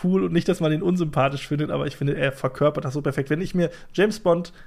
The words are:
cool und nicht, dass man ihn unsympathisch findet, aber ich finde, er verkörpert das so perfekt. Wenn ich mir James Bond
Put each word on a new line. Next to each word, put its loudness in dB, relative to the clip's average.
cool 4
und -2
nicht, 2
dass 0
man 2
ihn 0
unsympathisch 0
findet, -2
aber -2
ich -8
finde, -2
er 0
verkörpert 0
das -6
so -4
perfekt. -2
Wenn 0
ich -4
mir 2
James 2
Bond 2